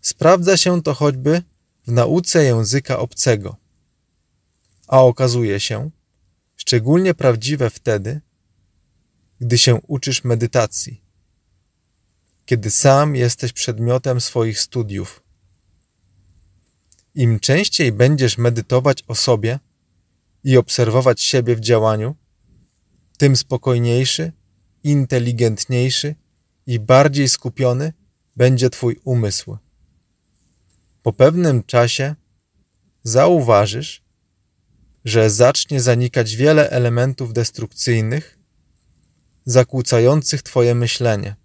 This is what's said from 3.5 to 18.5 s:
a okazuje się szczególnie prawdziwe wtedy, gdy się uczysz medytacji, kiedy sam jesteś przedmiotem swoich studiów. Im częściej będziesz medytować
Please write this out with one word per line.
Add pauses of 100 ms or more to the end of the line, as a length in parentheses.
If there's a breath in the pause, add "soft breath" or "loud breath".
a
okazuje
się (680)
szczególnie
prawdziwe
wtedy, (1200)
gdy
się
uczysz
medytacji, (1400)
kiedy
sam
jesteś
przedmiotem
swoich
studiów. (1900)
Im
częściej
będziesz
medytować